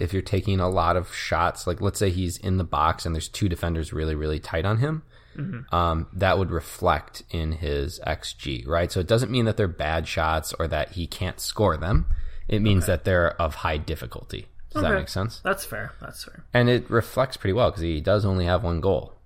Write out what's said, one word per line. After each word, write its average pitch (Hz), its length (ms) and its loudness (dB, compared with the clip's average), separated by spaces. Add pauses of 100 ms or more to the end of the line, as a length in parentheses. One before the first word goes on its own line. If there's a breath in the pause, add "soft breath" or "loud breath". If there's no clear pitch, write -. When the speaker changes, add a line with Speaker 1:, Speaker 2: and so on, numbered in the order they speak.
Speaker 1:
if 87 120 -2
you're 95 100 0
taking 95 360 0
a 90 100 2
lot 87 280 2
of 87 180 -4
shots. - 540 0
Like, 87 120 -2
let's 98 200 0
say 98 100 4
he's 87 280 -2
in 92 180 0
the 92 80 2
box 78 420 0
and 85 80 -2
there's 78 140 -4
two - 200 -2
defenders 82 440 -2
really, 78 240 -2
really 76 240 -2
tight 82 240 -2
on 107 140 2
him. 156 240 0 (340 loud breath)
Speaker 2:
Mm-hmm. 135 380 -8
Speaker 1:
Um, 85 380 2
that 92 240 4
would 90 140 2
reflect - 800 -2
in 80 220 -2
his 71 540 -2
X - 280 -6
G, 62 320 -8
right? 85 260 2
So 95 80 0
it 85 60 0
doesn't 113 240 2
mean 123 160 2
that 107 100 0
they're 107 100 2
bad 80 400 -2
shots 80 520 0
or 80 100 0
that 76 240 -2
he 85 140 -6
can't - 340 -6
score 90 380 0
them. 90 260 2 (440 loud breath)
It 107 120 2
means 101 240 4
Speaker 2:
Okay. 95 80 2
Speaker 1:
that - 120 -2
they're 87 260 4 (100)
of 80 160 0
high 80 220 -2
difficulty. - 680 -10 (260)
Does 302 80 -2
that 240 80 2
Speaker 2:
Okay. 190 100 2
Speaker 1:
make - 80 -8
sense? 104 340 -4
Speaker 2:
That's - 220 -2
fair. 107 280 -10 (100)
That's - 220 -14
fair. - 280 -18
Speaker 1:
And 123 160 6
it 120 220 4
reflects 120 480 2
pretty 95 160 0
well 110 180 4
'cause - 80 -4
he 82 220 0
does 101 240 4
only 92 180 2
have 87 180 2
one 85 200 0
goal, 90 320 0 (120)